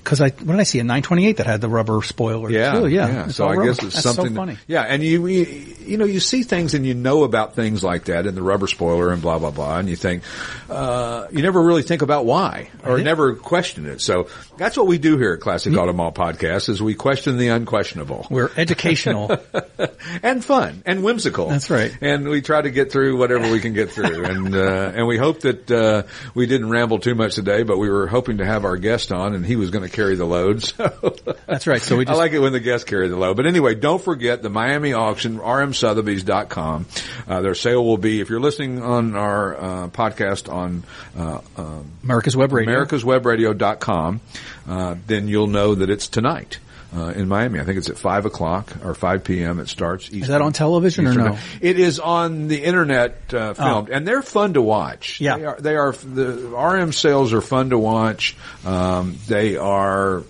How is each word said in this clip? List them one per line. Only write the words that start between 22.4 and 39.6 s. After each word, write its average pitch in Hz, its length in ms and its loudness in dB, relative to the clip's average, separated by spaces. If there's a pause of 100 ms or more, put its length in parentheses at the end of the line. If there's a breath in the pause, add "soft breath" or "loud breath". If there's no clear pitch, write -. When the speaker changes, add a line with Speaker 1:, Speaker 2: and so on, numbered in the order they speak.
Speaker 2:
try 151 200 2
to 139 80 -2
get 131 220 0
through 135 260 2
whatever 120 340 2
we 110 80 4
can 113 140 -2
get 101 180 0
through. 85 340 -2
Speaker 1:
<laughs> 92 100 -2
Speaker 2:
And, 95 200 -2
uh, 95 400 2
and 117 120 0
we 117 100 2
hope 156 240 0
that, 127 300 0
uh, 107 320 4 (320 loud breath)
we 123 100 4
didn't 117 240 2
ramble 117 300 2
too 120 160 0
much 110 200 0
today, 104 280 2
but 104 160 2
we 104 100 2
were 98 180 2
hoping 117 300 0
to 95 80 -2
have 104 200 0
our 92 120 0
guest 107 340 -2
on, 95 220 -2
and 87 120 -4
he 120 100 0
was 95 160 0
gonna 92 180 -4
carry 98 260 0
the 90 100 -2
load. 90 380 2
<laughs> - 120 -6
So - 400 -2 (320)
Speaker 1:
That's 147 200 -4
right. 127 140 2
So - 160 0
we 127 60 2
Speaker 2:
I - 20 0
Speaker 1:
just 151 120 0
Speaker 2:
like 165 160 2
it 151 60 2
when 135 140 4
the 127 60 0
guests 120 280 -2
carry 95 200 0
the 90 100 -2
load. 92 200 2
But 131 100 0
anyway, 143 280 4
don't 151 260 0
forget 120 400 -2
the 110 80 -6
Miami 131 440 0
auction, 110 460 -2
R 123 220 0
M 139 120 -2
Sotheby's 107 500 0
dot 101 260 0
com. 78 360 -4 (420 loud breath)
Uh, 92 140 -2
their 95 140 0
sale 120 280 2
will 113 140 4
be, 110 240 0
if 98 80 -6
you're 113 100 -2
listening 135 440 -2
on 117 320 0
our, 101 400 0
uh, 90 320 -6